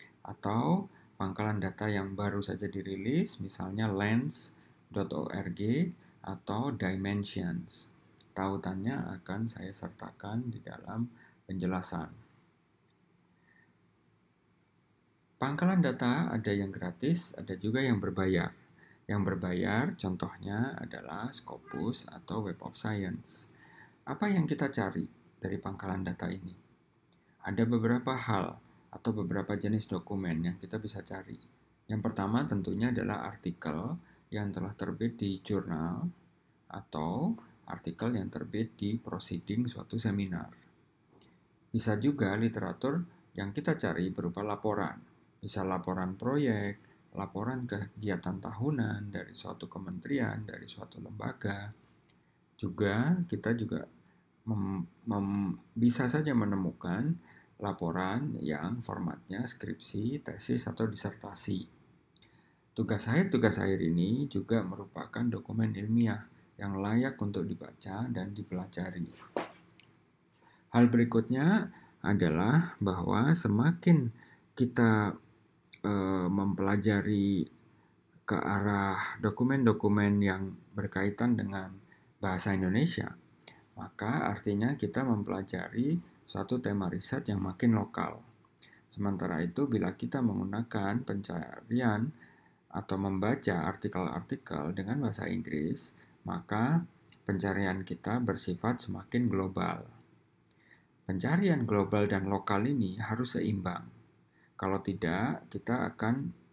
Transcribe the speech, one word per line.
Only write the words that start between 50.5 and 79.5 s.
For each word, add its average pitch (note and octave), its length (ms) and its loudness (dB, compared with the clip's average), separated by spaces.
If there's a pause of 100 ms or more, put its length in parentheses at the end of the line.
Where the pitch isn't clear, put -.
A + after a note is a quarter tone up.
suatu - 340 -14
lembaga. G#2 720 -6 (800)
Juga G#2 720 2
kita G#2+ 240 0
juga G#2+ 320 -2 (640)
mem-, G2 400 0 (240)
mem-, G2 480 0 (160)
bisa A#2+ 320 4
saja D3+ 240 2
menemukan G2+ 880 2 (400)
laporan F#2+ 800 -2
yang D#2+ 400 -2
formatnya G2 640 -4
skripsi, - 800 -6
tesis, - 480 -2
atau A2+ 160 0
disertasi. - 960 -6 (880)
Tugas - 400 0
akhir, E3+ 240 4
tugas G#2 240 4
akhir F#2+ 240 2
ini F#2+ 480 2
juga G#2 320 0
merupakan F#2+ 640 -8
dokumen G#2+ 480 0
ilmiah G#2+ 480 2 (320)
yang G2 240 -4
layak A#2 400 2
untuk G2+ 240 -2
dibaca G2+ 640 -6
dan G2+ 240 -4
dipelajari. F2+ 800 -6 (1600)
Hal A#2+ 160 8
berikutnya A#2+ 800 4 (320)
adalah G2 800 4
bahwa G2 560 4
semakin C3 800 4 (400)
kita, A#2 640 4 (640)
eh, F#2+ 480 2
mempelajari G2 1200 2 (720)
ke F#2+ 160 0
arah G2 800 0
dokumen-dokumen G#2 1040 4